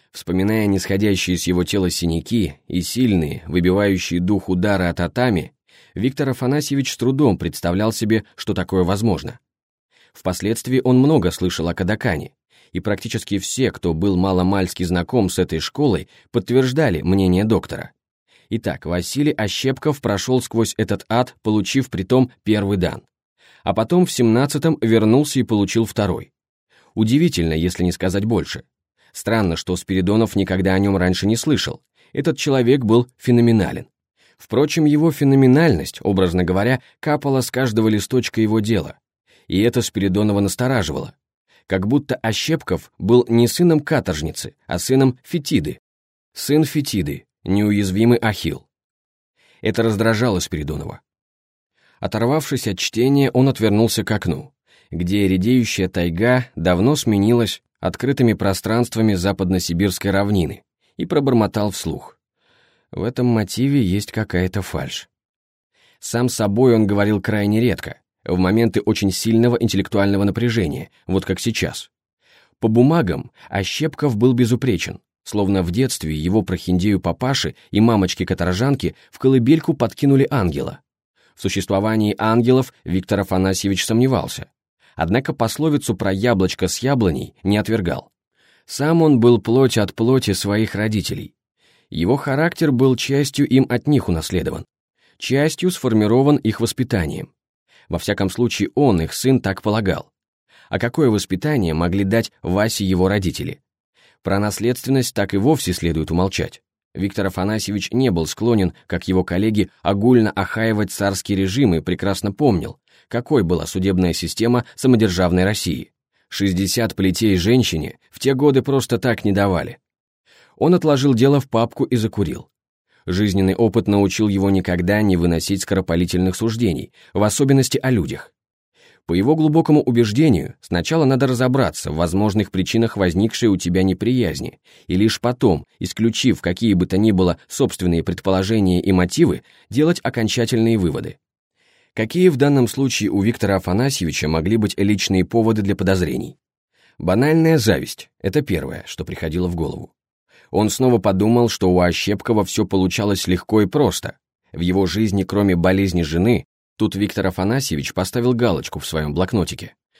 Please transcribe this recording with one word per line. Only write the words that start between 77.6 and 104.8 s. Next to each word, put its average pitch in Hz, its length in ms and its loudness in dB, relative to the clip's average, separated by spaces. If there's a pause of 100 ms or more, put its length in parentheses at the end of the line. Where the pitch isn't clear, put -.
и - 80 2
мамочки-каторжанки 98 1160 0 (160)
в - 80 -20
колыбельку 135 560 2
подкинули 135 540 2
ангела. 85 520 -4 (540)
В - 60 -20
существовании 104 760 0
ангелов 120 560 2 (100)
Виктор 92 380 -2
Афанасьевич 95 640 -2
сомневался. 120 640 0 (460)
Однако 104 360 -2
пословицу 143 640 -2
про 95 160 -2
яблочко 95 560 0
с - 120 -6
яблоней 120 540 0 (100)
не 101 140 2
отвергал. 107 540 -4 (540)
Сам 165 380 0
он 143 180 6
был 120 180 6
плоть 120 380 2
от 104 160 0
плоти 117 400 0
своих 104 420 -2
родителей. 104 600 -4 (540)
Его 90 280 0
характер 151 560 -2
был 127 240 2
частью 139 500 -2
им 131 220 4
от 120 180 -2
них 139 220 2
унаследован, 82 560 -4 (520)
частью 147 540 -2
сформирован 123 640 2
их 113 220 -2
воспитанием. 101 720 -4 (580)
Во 87 100 -4
всяком 98 300 -2
случае, 110 460 -2
он, 120 260 4
их 80 120 -6
сын, 131 260 2
так 95 220 -4
полагал. 104 500 -2 (580)
А - 100 -4
какое 123 300 2
воспитание 104 640 -2
могли 87 300 0
дать 113 280 0 (100)
Васе 101 440 -2
его 92 220 2
родители? 92 540 -4 (600)
Про 95 160 -2
наследственность 120 760 -2